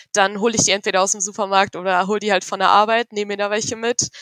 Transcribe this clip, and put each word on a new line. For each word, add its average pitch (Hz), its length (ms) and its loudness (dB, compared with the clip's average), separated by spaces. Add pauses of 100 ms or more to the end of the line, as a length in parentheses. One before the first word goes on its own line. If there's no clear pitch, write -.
(140)
Dann 202 260 0
hole 226 160 0
ich 196 80 2
die 190 80 2
entweder 190 300 0
aus'm 202 200 -2
Supermarkt 196 540 0
oder 185 320 0
hole 208 120 -2
die 208 120 -2
halt 190 120 2
von 196 160 -8
der 190 100 4
Arbeit, 226 440 4
nehme 208 200 -6
mir 196 40 -4
da 202 120 -2
welche 214 260 -4
mit, 233 340 -4 (120)